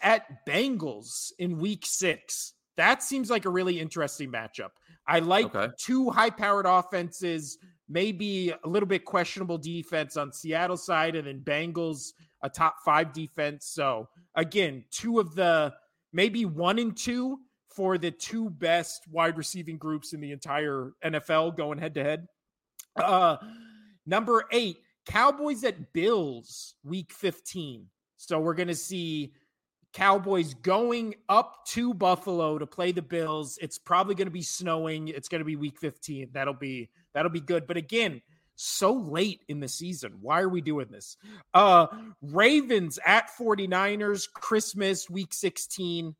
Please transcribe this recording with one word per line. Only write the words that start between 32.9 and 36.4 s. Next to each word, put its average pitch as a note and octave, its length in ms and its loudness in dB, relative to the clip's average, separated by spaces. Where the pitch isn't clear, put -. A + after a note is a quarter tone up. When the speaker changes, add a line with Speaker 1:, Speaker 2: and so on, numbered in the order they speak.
Speaker 1:
the F3 100 -2
Bills. D#3 600 -4
It's A#2+ 160 -8
probably F#3+ 380 2
gonna F#3 160 -2
be F3 100 -8
snowing. D#3+ 640 -4
It's C#3+ 220 -10
gonna D#3+ 160 -4
be D#3 100 -4
week D3 240 -6
fifteen. C3+ 540 -8
That'll C3+ 220 -4